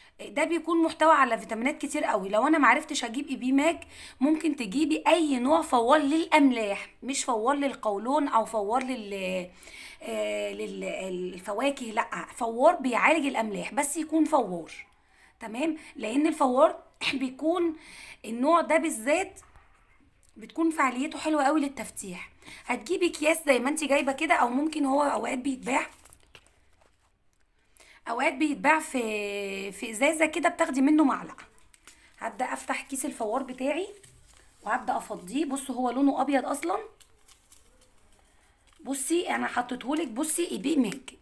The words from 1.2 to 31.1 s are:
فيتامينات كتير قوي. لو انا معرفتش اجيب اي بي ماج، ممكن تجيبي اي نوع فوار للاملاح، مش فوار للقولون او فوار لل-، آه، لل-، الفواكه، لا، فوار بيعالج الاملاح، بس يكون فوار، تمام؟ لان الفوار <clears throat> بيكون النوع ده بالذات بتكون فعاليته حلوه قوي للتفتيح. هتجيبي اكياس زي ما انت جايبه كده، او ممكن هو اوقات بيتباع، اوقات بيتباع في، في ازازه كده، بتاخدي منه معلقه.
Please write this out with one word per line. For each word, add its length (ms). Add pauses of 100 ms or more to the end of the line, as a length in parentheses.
فيتامينات 400
كتير 260
قوي. 260
لو 180
انا 100
معرفتش 460
اجيب 240
اي 80
بي 160
ماج، 320 (360)
ممكن 360
تجيبي 520
اي 320
نوع 220
فوار 380
للاملاح، 920 (140)
مش 200
فوار 320
للقولون 720
او 180
فوار 380
لل-، 640 (520)
آه، 520
لل-، 300 (500)
الفواكه، 520
لا، 400 (100)
فوار 400
بيعالج 500
الاملاح، 480
بس 240
يكون 280
فوار، 460 (680)
تمام؟ 380 (180)
لان 320
الفوار 560 (140)
<clears throat> 220
بيكون 560 (500)
النوع 360
ده 160
بالذات 640 (1000)
بتكون 340
فعاليته 480
حلوه 240
قوي 160
للتفتيح. 680 (360)
هتجيبي 420
اكياس 380
زي 140
ما 100
انت 140
جايبه 280
كده، 240
او 140
ممكن 360
هو 180
اوقات 340
بيتباع، 500 (2250)
اوقات 240
بيتباع 460
في، 920
في 200
ازازه 340
كده، 240
بتاخدي 320
منه 220
معلقه. 420 (720)